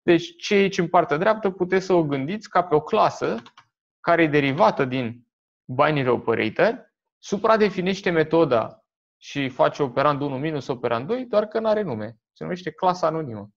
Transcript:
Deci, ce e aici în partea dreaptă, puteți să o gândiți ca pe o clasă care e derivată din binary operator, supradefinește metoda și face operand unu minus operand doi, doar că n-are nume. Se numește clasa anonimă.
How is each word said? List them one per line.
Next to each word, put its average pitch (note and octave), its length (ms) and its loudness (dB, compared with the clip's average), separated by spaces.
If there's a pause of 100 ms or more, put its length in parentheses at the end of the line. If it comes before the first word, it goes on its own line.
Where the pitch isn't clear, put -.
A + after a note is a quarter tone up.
Deci, E3+ 340 2
ce - 200 -2
e - 20 6
aici G3 200 2
în E3+ 100 -2
partea D#3+ 300 2
dreaptă, G#3 340 0
puteți F#3 340 -2
să F#3 80 0
o E3+ 100 4
gândiți C#3+ 460 -4
ca - 140 2
pe D3 120 0
o D3+ 60 4
clasă F#3+ 600 0 (580)
care E3+ 240 4
e D#3 40 4
derivată C#3+ 580 2
din B2 420 -6 (380)
binary C#3 420 0
operator, A#2+ 880 0 (300)
supradefinește G3 840 0
metoda D#3 760 2 (380)
și C#3 280 -6
face D3+ 340 0
operand C#3 380 0
unu C#3 160 -4
minus D3 300 -6
operand A#2+ 400 -4
doi, B3 180 -6
doar G#3+ 200 0
că G#3+ 140 -6
n-are G#3+ 220 0
nume. A2+ 360 -8 (160)
Se - 100 -14
numește E3+ 280 -8
clasa F3+ 360 0
anonimă. B2+ 500 -6